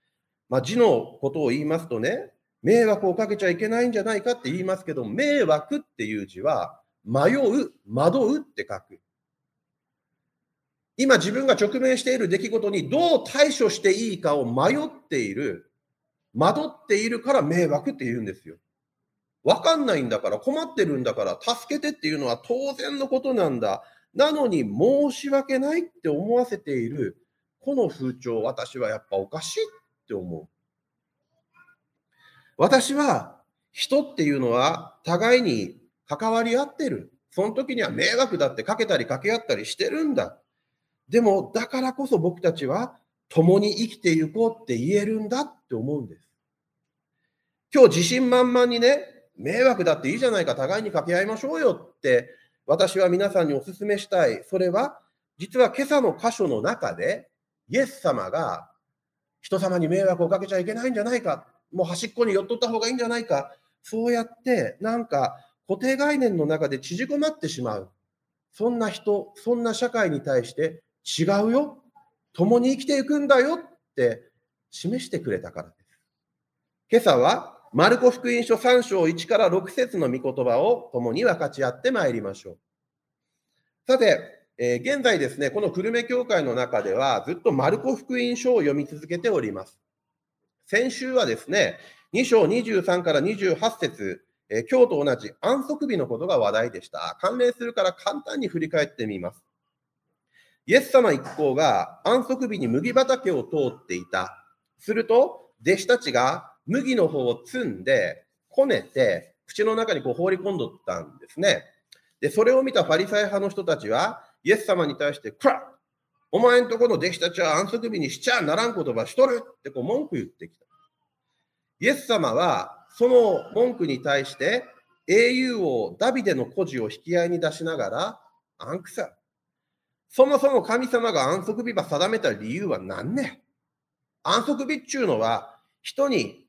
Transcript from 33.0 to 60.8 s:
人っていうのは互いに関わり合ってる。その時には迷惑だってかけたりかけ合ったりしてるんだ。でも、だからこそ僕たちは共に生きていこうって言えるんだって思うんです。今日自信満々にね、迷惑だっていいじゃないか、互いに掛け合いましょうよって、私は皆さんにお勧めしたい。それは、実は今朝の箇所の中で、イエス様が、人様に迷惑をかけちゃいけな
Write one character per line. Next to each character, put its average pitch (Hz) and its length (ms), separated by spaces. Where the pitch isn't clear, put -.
人 - 300
っ 277 140
て 170 80
い 147 80
う 143 80
の 123 100
は 131 540
互 220 360
い - 40
に 113 360
関 220 260
わ 233 80
り 233 160
合 277 60
っ 285 120
て 285 140
る。 - 240
そ 185 140
の 214 80
時 262 240
に 226 80
は - 80
迷 196 240
惑 226 240
だ 143 100
っ - 60
て 113 80
か 208 140
け 220 100
た 180 100
り 120 80
か 131 140
け 202 120
合 226 40
っ 226 120
た 123 80
り 107 120
し - 80
て - 120
る 311 180
ん 285 100
だ。 - 260
で 220 140
も、 196 320
だ 226 140
か 262 140
ら 262 120
こ 269 140
そ 247 100
僕 175 240
た 165 120
ち 156 120
は 196 320
共 175 300
に 208 160
生 226 140
き - 120
て 175 100
い 160 200
こ 226 160
う 226 160
っ - 20
て 123 100
言 165 260
え 202 40
る 220 160
ん 214 80
だ 254 120
っ - 280
て 127 60
思 139 240
う - 20
ん 113 60
で 78 120
す。 - 80
今 277 100
日 208 60
自 170 140
信 254 260
満 247 180
々 247 180
に 240 140
ね、 269 260
迷 165 260
惑 240 220
だ 160 120
っ 151 60
て 135 80
い - 60
い - 20
じ 254 80
ゃ 240 60
な 202 100
い 160 40
か、 147 100
互 185 240
い 220 40
に 208 60
掛 151 180
け 175 80
合 180 60
い 196 60
ま 220 100
し 220 80
ょ 285 80
う 330 60
よ 254 140
っ - 260
て、 123 340
私 180 340
は 185 80
皆 185 220
さ 180 140
ん 160 40
に 143 60
お 135 80
勧 196 260
め 202 100
し 202 100
た 175 200
い。 117 220
そ 190 80
れ 185 120
は、 240 300
実 196 220
は 254 140
今 277 120
朝 285 160
の 196 160
箇 226 160
所 190 140
の 117 140
中 143 340
で、 135 340
イ 127 80
エ 269 80
ス - 160
様 117 280
が、 117 420
人 - 200
様 180 180
に 170 100
迷 185 160
惑 175 200
を 165 40
か 185 120
け 196 80
ち 196 80
ゃ 185 40
い 180 60
け 214 80
な 233 120